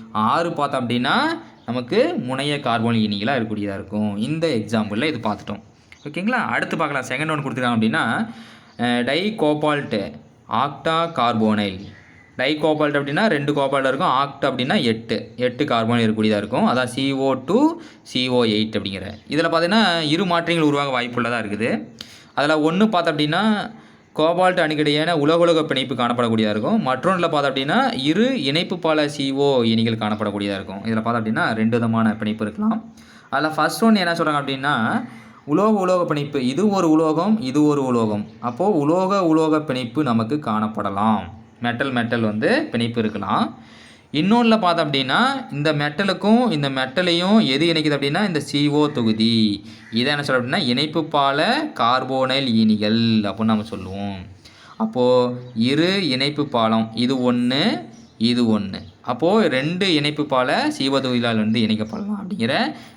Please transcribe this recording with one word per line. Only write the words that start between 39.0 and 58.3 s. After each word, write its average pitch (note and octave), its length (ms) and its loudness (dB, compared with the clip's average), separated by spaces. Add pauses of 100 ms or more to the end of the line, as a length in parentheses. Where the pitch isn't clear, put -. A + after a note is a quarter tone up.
உலோக D#3 340 4
பிணைப்பு B2+ 440 -4
நமக்கு A#2 340 0
காணப்படலாம். G#2+ 840 -2 (380)
மெட்டல் A#2+ 300 -4
மெட்டல் A#2+ 300 -2
வந்து A2 280 0 (140)
பிணைப்பு A#2 360 -4
இருக்கலாம். G#2+ 460 -2 (680)
இன்னொன்னுல A3 460 4
பார்த்தோம் E3+ 260 2
அப்படின்னா, C#3 340 0 (320)
இந்த D3 220 -2
மெட்டலுக்கும் G3 800 2
இந்த D3 180 0
மெட்டலையும் F3 760 0
எது C3+ 200 2
இணைக்குது D#3 300 2
அப்படின்னா, C#3+ 300 0
இந்த F3 140 -2
சி C#3+ 280 0
ஓ D3 200 4
தொகுதி. A2+ 420 0 (640)
இதை B2 200 0
என்ன D3 120 -2
சொல்றோம் C3 160 2
அப்படின்னா, B2+ 260 -2
இணைப்பு D3 400 0
பால C#3 340 2 (340)
கார்போனைல் C3 800 0
ஈனிகள் A2 460 2 (220)
அப்படின்னு G#2 300 0
நம்ம G#2+ 120 0
சொல்லுவோம். F#2+ 560 -8 (580)
அப்போ A2+ 280 0 (580)
இரு E3 460 2
இணைப்பு C#3+ 360 -2
பாலம், A2+ 500 0
இது B2 280 0
ஒண்ணு, B2 380 0 (560)
இது A#2+ 320 2